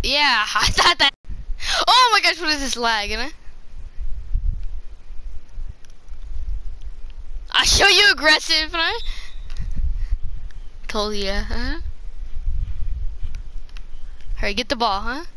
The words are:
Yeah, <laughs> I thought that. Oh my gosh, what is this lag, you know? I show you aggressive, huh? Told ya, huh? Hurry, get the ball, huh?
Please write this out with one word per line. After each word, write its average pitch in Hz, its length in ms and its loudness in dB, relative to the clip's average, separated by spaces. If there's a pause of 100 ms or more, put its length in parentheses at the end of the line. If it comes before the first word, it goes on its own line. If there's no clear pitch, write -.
Yeah, 262 460 2
<laughs> - 40 -6
I 220 140 4
thought - 300 4
that. 277 120 4 (760)
Oh 494 240 6
my 403 80 6
gosh, 330 180 2
what 330 120 -2
is 294 100 0
this 262 160 -2
lag, 220 340 0
you 220 60 -4
know? 254 140 -4 (4000)
I 254 120 4
show 392 240 6
you 403 240 8
aggressive, 311 600 2
huh? 349 280 0 (1900)
Told 214 280 -2
ya, 202 280 0
huh? 240 340 0 (2500)
Hurry, 208 160 0
get 240 160 -2
the 277 80 0
ball, 214 240 0
huh? 254 240 -4 (120)